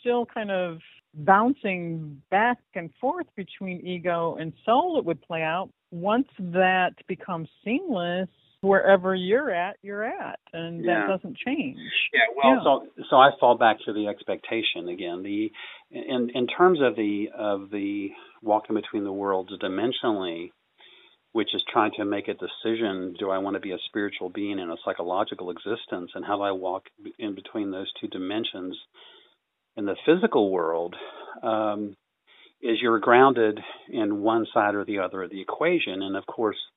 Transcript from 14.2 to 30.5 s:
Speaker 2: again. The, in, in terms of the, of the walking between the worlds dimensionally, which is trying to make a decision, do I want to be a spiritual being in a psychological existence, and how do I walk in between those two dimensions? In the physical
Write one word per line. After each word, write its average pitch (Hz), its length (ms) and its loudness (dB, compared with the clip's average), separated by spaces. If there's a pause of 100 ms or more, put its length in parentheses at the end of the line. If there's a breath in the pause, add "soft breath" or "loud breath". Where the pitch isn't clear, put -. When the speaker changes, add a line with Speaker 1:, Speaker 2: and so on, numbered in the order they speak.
Speaker 2:
again. 90 340 -8
The, 104 300 -2 (400 loud breath)
in, 123 420 -2
in 127 140 0
terms 180 340 4
of 123 140 4
the, 104 400 0
of 101 340 -4
the 101 400 -4 (320 loud breath)
walking 107 320 0
between 101 300 -4
the 98 80 -6
worlds 98 400 -2 (100)
dimensionally, 95 880 -4 (840 soft breath)
which 104 220 -2
is 95 80 -2 (100)
trying 107 260 2
to 107 60 -4
make 101 220 -4
a 101 80 -4
decision, 95 840 -6
do 98 120 -4
I 95 80 -2
want 98 160 -4
to 95 60 -6
be 95 120 -10
a 90 140 -6
spiritual 101 420 -6
being 101 300 -6
in 87 120 -8
a 82 140 -8
psychological 92 640 -4
existence, 92 640 -8
and 90 100 -10
how 101 120 -2
do 101 60 -4
I 101 100 0
walk 92 320 -6 (340)
in 104 180 -8
between 98 340 -8
those 95 200 -8 (100)
two 110 80 -8
dimensions? 95 680 -8 (1000 soft breath)
In 107 80 -6
the 98 100 -2 (100)
physical 156 460 4